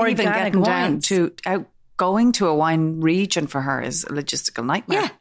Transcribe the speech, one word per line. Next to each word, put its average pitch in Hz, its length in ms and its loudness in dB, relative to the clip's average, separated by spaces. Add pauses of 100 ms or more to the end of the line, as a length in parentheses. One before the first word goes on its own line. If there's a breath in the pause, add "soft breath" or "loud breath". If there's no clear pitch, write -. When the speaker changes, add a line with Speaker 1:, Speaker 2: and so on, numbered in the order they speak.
Speaker 1:
even 214 200 0
Speaker 2:
organic 208 60 2 (200)
Speaker 1:
getting 190 100 4
down 180 180 2 (100)
Speaker 2:
wines. 147 160 -2
Speaker 1:
to 180 260 2 (120)
out, 185 200 -2 (320)
going 214 340 2
to 202 160 0
a 156 80 2
wine 160 460 2
region 170 460 2
for 139 140 -4
her 135 200 -2
is 120 240 -4
a - 40 -12
logistical - 560 -6
nightmare. 202 360 -2
Speaker 2:
Yeah, - 80 -2 (120)